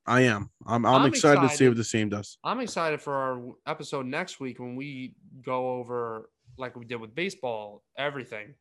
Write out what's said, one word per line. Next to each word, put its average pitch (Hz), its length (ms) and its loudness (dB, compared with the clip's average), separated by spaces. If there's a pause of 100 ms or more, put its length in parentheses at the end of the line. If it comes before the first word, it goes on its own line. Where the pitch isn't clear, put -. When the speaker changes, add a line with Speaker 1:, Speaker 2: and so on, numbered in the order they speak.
Speaker 1:
I 127 180 4
am. 107 280 2 (160)
I'm, 117 180 0
I'm 127 180 6
Speaker 2:
I'm - 40 6
Speaker 1:
excited 143 360 6
to 135 60 6
see 131 180 6
Speaker 2:
excited. - 20 10
Speaker 1:
what 117 80 6
the 113 80 -2
team 107 240 0
does. 104 340 -8
Speaker 2:
I'm 190 160 -4
excited 165 420 -4
for 143 140 -8
our 131 220 -2
w-, 123 200 -14 (120)
episode 147 380 -6
next 156 340 -8
week 127 180 -10
when 123 160 -12
we 131 400 -12 (280)
go 127 260 -4 (100)
over, 117 500 -6 (280)
like 127 180 -10
we 120 120 -14
did 120 100 -8
with 113 180 -12
baseball, 120 720 -6 (120)
everything. 131 640 -8